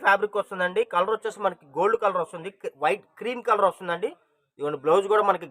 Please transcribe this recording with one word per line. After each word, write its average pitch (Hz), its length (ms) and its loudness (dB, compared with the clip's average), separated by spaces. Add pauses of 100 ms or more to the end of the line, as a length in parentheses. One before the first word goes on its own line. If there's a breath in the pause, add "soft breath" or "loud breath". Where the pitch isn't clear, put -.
ఫ్యాబ్రిక్ 202 340 2
వస్తుందండి. 185 420 -2 (120)
కలర్ 185 220 0
వచ్చేసి 208 300 -8
మనకి 175 180 -6 (120)
గోల్డ్ 202 260 2
కలర్ 190 200 0
వస్తుంది, 170 280 -10 (100)
క్-, - 120 -10 (100)
వైట్ 180 220 0 (160)
క్రీమ్ 247 280 -6
కలర్ 208 200 4
వస్తుందండి. 175 420 -4 (460)
ఇదిగోండి, 147 280 -4
బ్లౌజ్ 185 280 4
కూడా 208 180 4
మనకి 175 200 -2